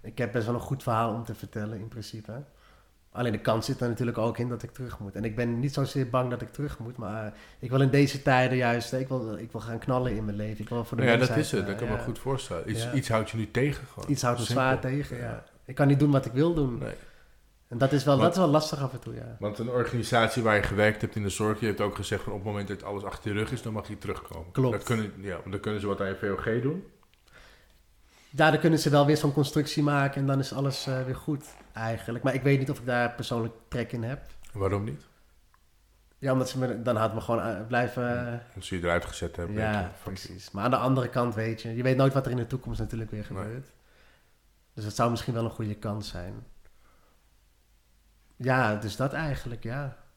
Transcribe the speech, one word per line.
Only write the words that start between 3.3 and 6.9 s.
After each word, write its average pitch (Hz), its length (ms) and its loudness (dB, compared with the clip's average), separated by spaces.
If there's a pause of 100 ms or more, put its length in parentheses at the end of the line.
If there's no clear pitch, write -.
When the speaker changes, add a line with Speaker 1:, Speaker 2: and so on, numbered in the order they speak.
Speaker 1:
de 104 80 -2
kans 113 260 2
zit 131 140 -2
er 120 80 0
natuurlijk 117 300 -2
ook 113 200 0
in 123 100 -2
dat 120 140 -6
ik 113 80 -12
terug 123 280 -10
moet. 98 160 -10
En 107 100 -4
ik 110 120 -2
ben 120 240 0
niet 139 140 0
zozeer 135 360 0
bang 127 200 2
dat 120 120 -4
ik 110 100 -10
terug 143 260 -6
moet, 123 180 -10